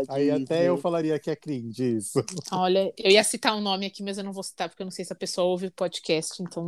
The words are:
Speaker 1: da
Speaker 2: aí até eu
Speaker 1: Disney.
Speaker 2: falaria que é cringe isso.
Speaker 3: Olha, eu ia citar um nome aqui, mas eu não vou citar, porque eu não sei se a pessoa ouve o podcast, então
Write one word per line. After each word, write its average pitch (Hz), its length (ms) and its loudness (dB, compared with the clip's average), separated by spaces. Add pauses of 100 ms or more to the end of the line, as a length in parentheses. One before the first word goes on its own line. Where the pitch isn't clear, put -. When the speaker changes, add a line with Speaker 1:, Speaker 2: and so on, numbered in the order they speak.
Speaker 1:
da 135 100 -6
Speaker 2:
aí 143 160 4
até 139 380 2
eu 180 60 4
Speaker 1:
Disney. 175 80 -2
Speaker 2:
falaria 160 360 0
que 160 120 -6
é 151 60 -2
cringe 120 600 -2
isso. 107 260 0 (300)
Speaker 3:
Olha, 185 460 2
eu 190 120 4
ia 214 140 10
citar 233 320 0
um 214 40 -4
nome 196 260 -2
aqui, 196 160 -10
mas 196 160 -6
eu 196 60 -6
não 196 100 -8
vou 190 80 -8
citar, 180 260 -6
porque - 140 -12
eu 190 40 -8
não 185 40 -10
sei 180 140 -8
se 180 80 -8
a - 40 -14
pessoa 185 300 0
ouve 180 220 0
o - 40 -16
podcast, 170 720 -2
então 170 260 -6